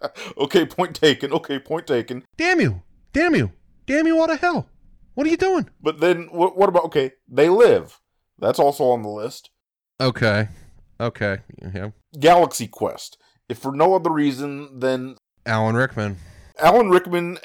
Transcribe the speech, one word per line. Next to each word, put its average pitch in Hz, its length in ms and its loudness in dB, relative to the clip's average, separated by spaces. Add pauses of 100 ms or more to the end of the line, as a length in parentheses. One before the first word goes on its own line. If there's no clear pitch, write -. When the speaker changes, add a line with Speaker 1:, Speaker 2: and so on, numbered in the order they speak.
Speaker 1:
<laughs> - 360 -12
Okay, 151 280 0
point 175 300 -6
taken. 139 380 0
Okay, 139 260 -4
point 165 260 -8
taken. 123 380 -4 (140)
Speaker 2:
Damn 339 240 0
you. 104 200 -2 (300)
Damn 320 240 2
you. 117 160 0 (340)
Damn 311 220 0
you 320 120 2
all 320 80 2
to 320 100 -2
hell. 349 300 -2 (460)
What 294 140 -4
are - 20 0
you 330 80 0
doing? 359 320 -2 (120)
Speaker 1:
But 151 180 -4
then, 170 320 0
what, 175 260 0
what 196 120 4
about, 170 160 2
okay, 143 260 -2 (160)
They 143 220 2
Live. 180 500 4 (400)
That's 113 200 0
also 143 260 2
on 123 180 0
the 104 60 -10
list. 107 400 -12 (520)
Speaker 2:
Okay. 110 460 0 (540)
Okay. 104 380 -6 (220)
Yeah. 98 280 -12 (280)
Speaker 1:
Galaxy 151 500 4
Quest. - 500 -8 (320)
If 120 100 -8
for 135 140 -8
no 165 200 4
other 175 160 0
reason 143 720 -4
than 131 380 -4 (280)
Speaker 2:
Alan 110 300 -2
Rickman. 110 420 -4 (420)
Speaker 1:
Alan 202 300 4
Rickman, 175 560 0